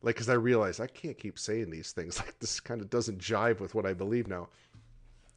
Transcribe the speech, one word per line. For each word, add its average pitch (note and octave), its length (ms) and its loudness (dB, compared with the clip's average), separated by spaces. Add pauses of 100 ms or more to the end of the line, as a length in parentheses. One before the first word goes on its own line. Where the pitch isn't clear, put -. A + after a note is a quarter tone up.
Like, A#2 140 2
'cause A#2 140 -2
I B2+ 60 6
realized A2+ 440 4
I A#2+ 80 -4
can't - 300 -10
keep G2 200 -8
saying G#2+ 320 -2
these D#2+ 220 -10
things. F2 280 -6
<laughs> - 60 -4
Like, - 140 -14
this - 200 -4
kinda A#2 260 -6
doesn't A2+ 340 0
jive G#2+ 400 2
with F#2+ 160 -6
what G#2+ 100 2
I F#2+ 80 2
believe G#2 340 0
now. F2+ 200 -6 (880)